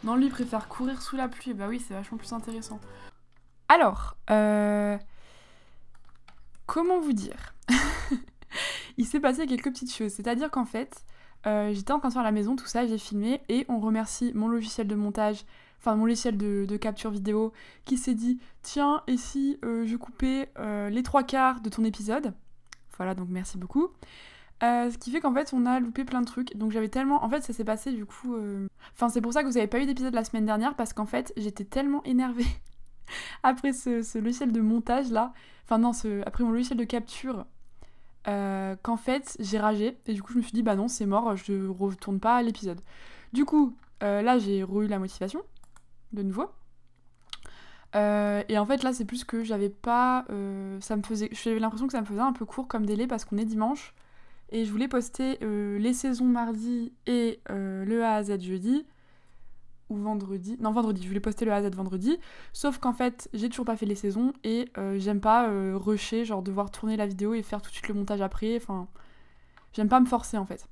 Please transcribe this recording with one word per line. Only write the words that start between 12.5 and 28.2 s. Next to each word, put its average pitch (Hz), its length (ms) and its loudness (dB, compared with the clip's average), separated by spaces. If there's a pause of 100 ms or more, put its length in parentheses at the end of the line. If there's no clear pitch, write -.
tout 254 100 -6
ça, 240 200 0
j'ai 220 120 0
filmé, 214 500 -2
et 247 220 2
on 233 100 0
remercie 220 540 0
mon 214 140 0
logiciel 226 400 -2
de 208 80 0
montage, 208 500 0 (340)
enfin 220 160 2
mon 214 100 4
logiciel 226 320 2
de, 202 300 0
de 208 100 -2
capture 214 340 -4
vidéo, 214 420 0 (320)
qui 262 120 0
s'est 254 180 0
dit, « 247 240 0 (220)
Tiens, 285 460 2
et 254 100 2
si, 277 460 -2
euh, 233 220 0
je 226 100 0
coupais, 262 540 -2 (100)
euh, 208 300 -4
les 233 140 0
trois 269 200 4
quarts 262 380 2
de 220 80 -4
ton 220 140 0
épisode ? » 214 500 -2 (640)
Voilà, 185 160 -2
donc 185 160 -6
merci 185 280 -6
beaucoup. 277 320 2 (760)
Euh, 240 260 4
ce 233 80 -8
qui 240 140 -8
fait 311 80 0
qu'en 277 160 2
fait, 294 180 0
on 247 140 4
a 254 120 4
loupé 247 240 -2
plein 254 180 0
de 240 40 2
trucs. 247 320 -6
Donc 214 140 0
j'avais 220 180 0
tellement, 269 340 2
en 226 60 0
fait, 285 120 2
ça - 120 -4
s'est 226 100 -4
passé 220 280 -2
du 214 160 -4
coup, - 260 -8